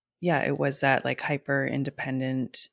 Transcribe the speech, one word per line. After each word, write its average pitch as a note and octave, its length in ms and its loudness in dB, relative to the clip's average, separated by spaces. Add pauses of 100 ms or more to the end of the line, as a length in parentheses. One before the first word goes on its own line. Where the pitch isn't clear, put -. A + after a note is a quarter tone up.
(200)
yeah, E3+ 200 2
it C#3+ 180 0
was C#3+ 220 0
that, C3+ 240 4
like, C3 160 -2
hyper C#3 460 -2
independent, C3 1080 -2